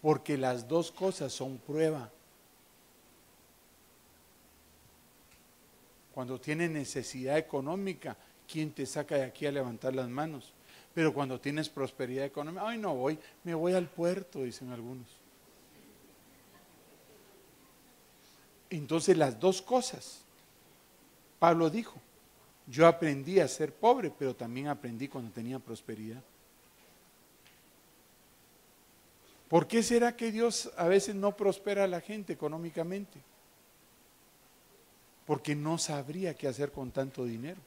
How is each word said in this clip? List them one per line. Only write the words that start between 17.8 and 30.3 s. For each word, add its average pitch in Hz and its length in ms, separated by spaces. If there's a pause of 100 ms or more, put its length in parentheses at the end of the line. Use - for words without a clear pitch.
Entonces, 160 480
las 131 240
dos 185 220
cosas. - 580 (1160)
Pablo 165 320
dijo, 220 280 (680)
"Yo 143 200
aprendí 165 540
a 143 80
ser 147 260
pobre, 226 360
pero 131 260
también 123 320
aprendí 135 400
cuando 123 220
tenía 120 280
prosperidad". 113 640 (3250)
¿Por 165 180
qué 226 160
será 233 320
que 233 160